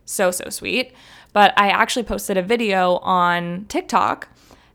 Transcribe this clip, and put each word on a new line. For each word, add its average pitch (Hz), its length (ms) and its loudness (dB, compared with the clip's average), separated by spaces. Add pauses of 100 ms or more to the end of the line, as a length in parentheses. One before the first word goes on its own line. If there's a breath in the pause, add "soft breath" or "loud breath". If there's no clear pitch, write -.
so, 185 260 0
so - 180 -10
sweet. 247 420 -6 (400 loud breath)
But 208 240 4
I 202 140 4
actually 214 340 0
posted 202 320 -6
a 185 60 2
video 190 560 0
on 175 720 0
TikTok 233 580 -2 (480 soft breath)